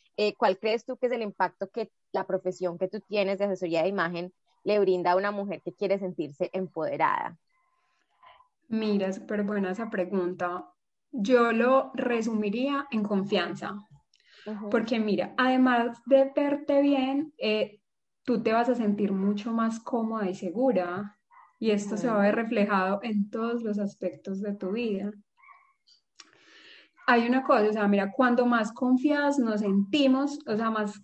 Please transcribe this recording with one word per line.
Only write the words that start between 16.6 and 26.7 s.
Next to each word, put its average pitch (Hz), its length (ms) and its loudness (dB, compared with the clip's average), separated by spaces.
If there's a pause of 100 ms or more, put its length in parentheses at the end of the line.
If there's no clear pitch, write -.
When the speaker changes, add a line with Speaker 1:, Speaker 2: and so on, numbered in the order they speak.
Speaker 2:
bien, 277 560 0
eh, 214 420 -2 (440)
tú 233 180 0
te 220 120 2
vas 240 160 2
a 247 60 4
sentir 208 360 0
mucho 202 400 0
más 226 280 -2
cómoda 220 500 -4
y 185 60 -6
segura. 190 840 -2 (420)
Y 220 120 0
esto 202 260 -2
se 240 100 -2
va 220 100 2
a 202 60 4
ver 208 100 4
Speaker 1:
Ujú. 233 100 0
Speaker 2:
reflejado 202 600 0
en 208 260 -2
todos 233 340 -4
los 208 160 -4
aspectos 196 640 -6
de 202 140 -4
tu 190 160 -6
vida. 208 400 -4 (2000)